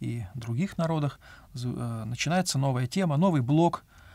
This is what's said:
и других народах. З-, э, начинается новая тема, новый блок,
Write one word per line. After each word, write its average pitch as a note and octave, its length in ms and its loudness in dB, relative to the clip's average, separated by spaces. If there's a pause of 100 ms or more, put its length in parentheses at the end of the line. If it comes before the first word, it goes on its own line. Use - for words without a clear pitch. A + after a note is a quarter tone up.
и A#2+ 240 -4 (100)
других A#2+ 440 -4
народах. D#3+ 420 -2 (340)
З-, B2 140 -6
э, A#2 360 -6
начинается E3+ 540 0
новая C3 280 0
тема, E3+ 300 0
новый E3 240 4
блок, D#3 440 4 (300)